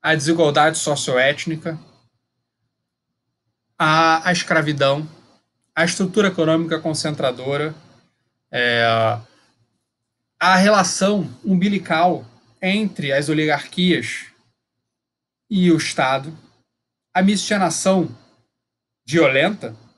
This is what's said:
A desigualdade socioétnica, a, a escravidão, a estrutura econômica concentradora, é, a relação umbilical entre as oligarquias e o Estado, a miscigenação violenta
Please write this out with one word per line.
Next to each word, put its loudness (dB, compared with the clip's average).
A 2
desigualdade 2
socioétnica, -2
a, 2
a 2
escravidão, 0
a 0
estrutura 0
econômica 0
concentradora, -4
é, 0
a 4
relação 2
umbilical 0
entre -4
as 0
oligarquias -2
e 2
o 4
Estado, -2
a 2
miscigenação 0
violenta 0